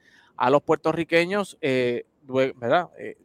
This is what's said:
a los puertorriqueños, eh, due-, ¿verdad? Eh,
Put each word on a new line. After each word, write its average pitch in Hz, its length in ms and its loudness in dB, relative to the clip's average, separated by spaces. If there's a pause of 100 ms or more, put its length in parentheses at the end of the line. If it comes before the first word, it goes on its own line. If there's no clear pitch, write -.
(360)
a 123 140 2
los 143 120 4
puertorriqueños, 165 960 -2
eh, 127 440 -2 (180)
due-, 131 320 -2
¿verdad? 143 440 -2
Eh, 113 260 -14